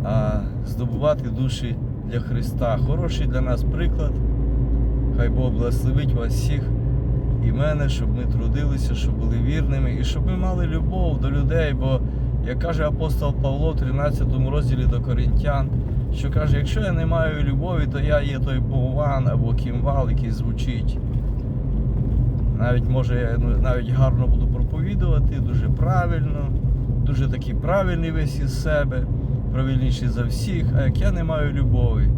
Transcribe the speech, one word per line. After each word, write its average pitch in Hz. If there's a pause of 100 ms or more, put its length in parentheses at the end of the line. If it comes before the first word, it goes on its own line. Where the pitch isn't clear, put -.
а 107 (280)
здобувати 123
душі 123 (360)
для 120
Христа. 120
Хороший 127
для 127
нас 123
приклад. - (1040)
Хай 117
Бог 127
благословить 120
вас 117
всіх 123 (840)
і 117
мене, 143
щоб 123
ми 123
трудилися, 117
щоб 113
були 113
вірними 131
і 123
щоб -
ми 185
мали 185
любов 160
до 135
людей, 143
бо, 131 (480)
як 127
каже 156
апостол 147
Павло 143
в 151
тринадцятому 131
розділі 139
до -
Коринтян, 127 (460)
що -
каже: 151
«Якщо -
я 202
не 165
маю 160
любові, 143
то 143
я 147
є 131
той 123
болван 131
або 117
кімвал, 123
який -
звучить». 117 (1700)
Навіть, 120
може, 123
я, 117
ну, -
навіть 120
гарно 127
буду 117
проповідувати, 131
дуже 135
правильно, 170 (580)
дуже 135
такий 127
правильний 170
весь 147
із 135
себе, 147 (500)
правильніший 127
за 120
всіх, 117 (120)
а 135
як 131
я 202
не 175
маю 151
любові 117